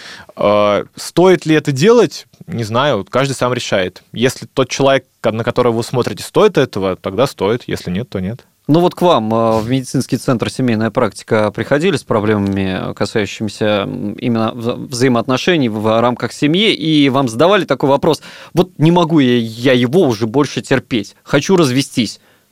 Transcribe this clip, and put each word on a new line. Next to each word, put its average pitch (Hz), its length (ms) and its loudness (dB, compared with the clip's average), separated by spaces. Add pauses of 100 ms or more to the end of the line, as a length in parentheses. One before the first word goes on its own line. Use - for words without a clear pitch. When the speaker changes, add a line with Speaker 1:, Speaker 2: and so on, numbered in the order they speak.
(360)
Speaker 1:
А, 104 480 2 (120)
стоит 180 500 2
ли 156 80 2
это 151 160 0
делать? 190 560 2 (200)
Не 117 180 -6
знаю, 117 440 -2
каждый 135 260 0
сам 123 180 -2
решает. 101 500 -4 (100)
Если 113 340 -2
тот 131 240 -2
человек, 135 340 2 (160)
ко-, 110 120 0
на 113 120 -4
которого 120 320 0
вы 117 60 -2
смотрите, 113 400 -4
стоит 185 360 2
этого, 95 380 -2
тогда 98 300 -2
стоит, 113 400 -2
если - 240 -8
нет, 95 180 -6
то 98 120 -6
нет. 98 240 -8 (220)
Speaker 2:
Ну 156 140 4
вот 175 140 2
к - 60 -16
вам, 123 320 2
э, 113 280 2
в 113 100 -6
медицинский 131 480 -2
центр 120 320 -2
"Семейная 113 400 -2
практика" 110 600 0
приходили 147 460 -2
с - 80 -10
проблемами, 98 880 -2
касающимися, 107 720 -4 (200)
м, 101 280 -8
именно 113 420 -2
вза-, 117 200 -6
взаимоотношений 127 960 0
в 110 300 0
рамках 123 340 -2
семьи, 170 400 0
и 151 340 2
вам 131 200 0
задавали 165 360 2
такой 139 240 -2
вопрос: 143 320 2 (320)
"Вот 180 240 0
не 151 140 4
могу 170 300 2
я, 123 180 4
я 117 340 0
его 127 300 2
уже 117 240 0
больше 131 340 -2
терпеть, 123 640 -4
хочу 147 340 2
развестись, 131 640 0 (320)